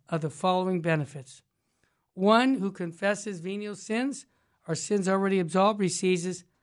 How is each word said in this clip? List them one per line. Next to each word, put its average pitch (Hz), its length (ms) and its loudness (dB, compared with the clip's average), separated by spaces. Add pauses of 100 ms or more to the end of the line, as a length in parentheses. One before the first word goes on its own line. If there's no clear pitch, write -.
of 160 140 -2
the 156 80 -4
following 185 520 0
benefits. 151 600 -4 (720)
One 226 420 4
who 190 160 -2
confesses 196 680 -4
venial 202 360 -8
sins 247 500 -4 (420)
or 165 80 -2
sins 196 320 0
already 190 320 2
absolved 190 400 2
receives, 185 640 0 (200)